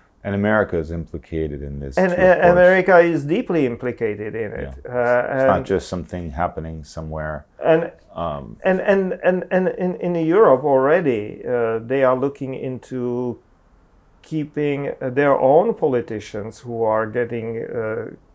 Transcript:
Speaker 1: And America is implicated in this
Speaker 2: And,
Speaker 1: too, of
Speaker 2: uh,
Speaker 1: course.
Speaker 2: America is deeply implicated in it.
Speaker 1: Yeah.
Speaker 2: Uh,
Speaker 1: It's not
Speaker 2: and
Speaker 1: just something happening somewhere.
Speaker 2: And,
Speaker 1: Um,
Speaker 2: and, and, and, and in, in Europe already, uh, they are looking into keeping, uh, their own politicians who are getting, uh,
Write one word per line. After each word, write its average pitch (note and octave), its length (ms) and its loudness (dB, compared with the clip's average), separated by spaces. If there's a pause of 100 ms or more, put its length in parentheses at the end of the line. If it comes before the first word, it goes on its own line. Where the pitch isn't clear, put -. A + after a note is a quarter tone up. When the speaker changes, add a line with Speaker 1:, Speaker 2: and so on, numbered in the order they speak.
(240)
Speaker 1:
And G2 100 -4
America G2+ 440 2
is D#2+ 140 -4
implicated D#2 720 -6
in C#2+ 180 -10
this C#2 180 -6
Speaker 2:
And, F#3 140 2
Speaker 1:
too, F3+ 100 -2
of F#3 80 6
Speaker 2:
uh, F3 120 8
Speaker 1:
course. F3 100 6
Speaker 2:
America F3+ 480 6
is E3 260 4
deeply E3+ 400 0
implicated A2+ 720 -4
in A2 180 -6
it. C#2 200 -10 (120)
Speaker 1:
Yeah. B2 60 -12
Speaker 2:
Uh, B2 440 2
Speaker 1:
It's C3+ 120 2
not F#2+ 100 4
Speaker 2:
and E2 80 -4
Speaker 1:
just F#2+ 220 -2
something F2 440 -8
happening D#2+ 520 -6
somewhere. D#2 640 -10 (180)
Speaker 2:
And, E3 280 2 (240)
Speaker 1:
Um, C#2+ 480 -8
Speaker 2:
and, F#3+ 180 2
and, G3 420 0
and, - 280 0
and F#3 160 0 (100)
in, F3+ 180 -4
in F3 200 -4
Europe D#3+ 480 4
already, C3+ 840 2
uh, A2+ 340 0
they B2+ 240 -2
are B2+ 140 4
looking C3+ 380 -4
into B2 840 -6 (840)
keeping, D3 640 -4 (140)
uh, C3+ 80 -4
their C#3+ 300 2
own E3+ 340 4
politicians A2 840 -4
who A#2 240 -6
are A2 240 2
getting, A2+ 560 -4
uh, A2 480 -6 (240)